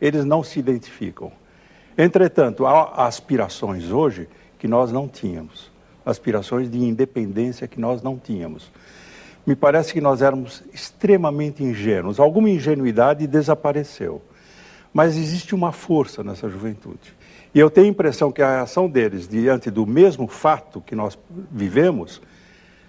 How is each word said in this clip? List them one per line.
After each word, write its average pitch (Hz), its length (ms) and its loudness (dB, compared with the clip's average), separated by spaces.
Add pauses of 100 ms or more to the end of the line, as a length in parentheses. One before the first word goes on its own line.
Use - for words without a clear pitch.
Eles 147 240 0
não 151 180 2
se - 160 -8
identificam. 117 720 -6 (680)
Entretanto, 160 680 2
há 147 400 2
aspirações 98 840 -6
hoje 113 360 -2 (300)
que - 80 -8
nós 117 240 0
não 135 160 -6
tínhamos. 82 640 -12 (340)
Aspirações 123 640 -4
de 120 100 -6
independência 120 920 -4
que - 120 -14
nós 117 220 -4
não 131 160 -8
tínhamos. 85 540 -12 (760)
Me 139 80 0
parece 156 380 2
que 165 80 -4
nós 135 200 0
éramos 131 440 0 (100)
extremamente 151 880 0
ingênuos. 104 560 -2
Alguma 175 320 4
ingenuidade 139 720 2
desapareceu. 147 960 -2 (720)
Mas 156 240 4
existe 165 380 -4
uma 175 160 -2
força 147 540 -2
nessa 101 240 -10
juventude. 101 720 -14 (320)
E 147 60 4
eu 151 100 8
tenho 190 200 8
a - 20 4
impressão 151 400 0
que 147 100 -8
a 139 80 4
reação 135 400 0
deles 104 380 0
diante 117 460 0
do 110 120 -2
mesmo 135 440 4
fato - 520 -2
que - 140 -14
nós 107 240 -6 (320)
vivemos 107 720 -2 (680)